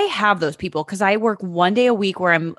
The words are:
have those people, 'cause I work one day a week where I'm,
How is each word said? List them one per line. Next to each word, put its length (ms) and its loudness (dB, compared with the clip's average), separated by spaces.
have 360 0
those 160 -4
people, 280 -6
'cause 180 -6
I 160 2
work 240 -2
one 320 0
day 100 4
a 80 4
week 260 -2
where 140 2
I'm, 260 0